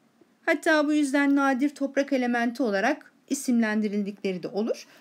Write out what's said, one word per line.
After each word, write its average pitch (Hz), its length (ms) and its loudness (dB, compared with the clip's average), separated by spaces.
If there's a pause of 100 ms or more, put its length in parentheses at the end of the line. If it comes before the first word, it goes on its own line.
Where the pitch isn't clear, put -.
(460)
Hatta 311 420 2
bu 302 60 2
yüzden 285 420 2
nadir 269 340 2
toprak 277 440 -2
elementi 240 500 0
olarak 220 480 0 (180)
isimlendirildikleri 208 1120 -2
de - 40 -6
olur. 226 400 -4 (140)